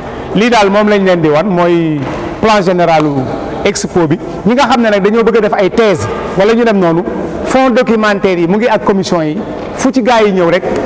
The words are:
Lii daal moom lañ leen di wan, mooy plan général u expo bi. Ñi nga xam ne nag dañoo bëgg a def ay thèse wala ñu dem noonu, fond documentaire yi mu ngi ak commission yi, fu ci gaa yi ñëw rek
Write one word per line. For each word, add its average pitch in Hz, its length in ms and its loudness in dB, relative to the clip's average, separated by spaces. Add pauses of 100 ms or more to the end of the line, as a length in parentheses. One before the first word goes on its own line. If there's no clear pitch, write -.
(340)
Lii 220 160 2
daal 208 200 2
moom 208 180 2
lañ 202 160 2
leen 180 160 2
di 160 80 0
wan, 151 180 2
mooy 170 540 0 (400)
plan 208 220 2
général 165 420 2
u 143 180 -2 (420)
expo 180 420 0
bi. 151 120 0 (280)
Ñi 226 80 2
nga 262 160 2
xam 254 120 2
ne 220 80 2
nag 202 140 0
dañoo 220 200 2
bëgg 226 120 2
a 220 40 4
def 202 120 0
ay 185 180 0
thèse 208 360 0 (320)
wala 214 160 2
ñu 240 100 2
dem 208 140 2
noonu, 170 240 2 (420)
fond 262 260 2
documentaire 202 720 0
yi 170 80 2
mu 196 80 2
ngi 220 120 0
ak 208 160 0
commission 190 380 0
yi, 156 160 -4 (380)
fu 269 160 0
ci 262 100 0
gaa 226 220 4
yi 202 80 2
ñëw 180 180 2
rek 180 120 2 (240)